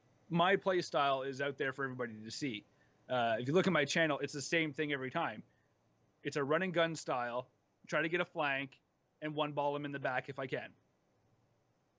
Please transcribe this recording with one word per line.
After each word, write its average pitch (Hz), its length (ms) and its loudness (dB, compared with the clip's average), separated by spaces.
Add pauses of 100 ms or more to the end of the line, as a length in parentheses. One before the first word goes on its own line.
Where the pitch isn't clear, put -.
(300)
my 175 260 6
play 185 260 2
style 139 400 2
is 135 180 -4
out 143 160 -2
there 135 160 0
for 139 120 -4
everybody 123 280 -4 (100)
to 110 80 -10
see. 113 360 -4 (420)
Uh, 117 320 2
if 123 80 -2
you 151 60 2
look 180 120 6
at 190 60 4
my 147 140 4
channel, 151 340 2
it's 143 140 -4
the 143 80 -6
same 160 320 0
thing 147 180 -2
every 131 180 -4
time. 135 320 -4 (800)
It's 147 140 -6
a 143 80 0
run 156 180 2
and 185 120 0
gun 165 200 2
style. 123 540 -4 (380)
Try 156 160 0
to 165 80 0
get 175 100 0
a 175 60 -2
flank 139 520 -2 (440)
and 151 120 -4
one 151 180 0
ball 143 220 0
him 147 120 -4
in 143 60 -8
the 139 60 -6
back 131 300 -2
if 139 100 -10
I 135 80 -4
can. 110 240 -6 (1300)